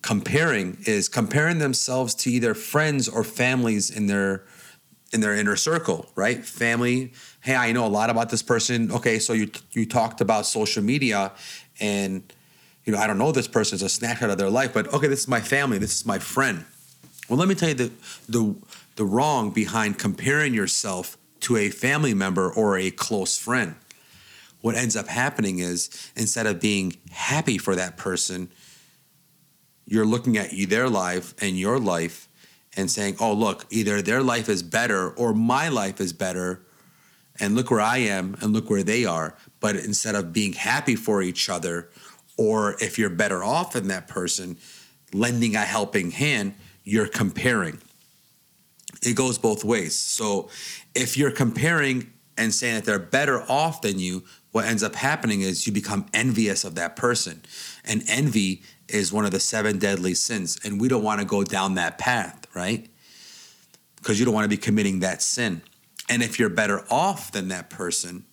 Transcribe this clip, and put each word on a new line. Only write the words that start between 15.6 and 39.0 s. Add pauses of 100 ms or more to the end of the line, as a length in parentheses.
this
is
my
friend." (640)
Well,
let
me
tell
you
the, (380)
the, (420)
the
wrong
behind
comparing
yourself (220)
to
a
family
member
or
a
close
friend. (880)
What
ends
up
happening
is
instead
of
being (120)
happy
for
that
person, (1300)
you're
looking
at
you,
their
life
and
your
life (480)
and
saying,
"Oh,
look,
either
their
life
is
better
or
my
life
is
better. (800)
And
look
where
I
am
and
look
where
they